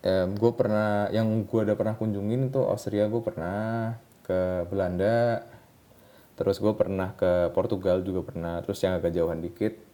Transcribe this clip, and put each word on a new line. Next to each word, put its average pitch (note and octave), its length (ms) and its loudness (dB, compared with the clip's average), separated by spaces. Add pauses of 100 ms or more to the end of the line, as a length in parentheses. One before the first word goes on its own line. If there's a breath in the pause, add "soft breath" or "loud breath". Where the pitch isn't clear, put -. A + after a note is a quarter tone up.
Em, F#2 320 2
gue A#2 200 2
pernah, G#2+ 560 2
yang A2 160 2 (160)
gue A2 240 0
udah G#2 120 2
pernah G#2+ 160 0
kunjungin A2 560 -2
itu C3+ 160 0
Austria, G#2 440 0
gue A2+ 120 -2
pernah A2 720 -4 (320)
ke F2+ 440 0
Belanda, G2 720 2 (920 loud breath)
terus G2 240 0
gue G#2+ 160 2
pernah F#2+ 400 -2
ke F2+ 400 2
Portugal F#2 480 0
juga F#2 240 -4
pernah, E2+ 360 -6
terus - 200 -6
yang F#2 160 0
agak E2+ 120 0
jauhan E2 320 0
dikit G2+ 320 -4 (200)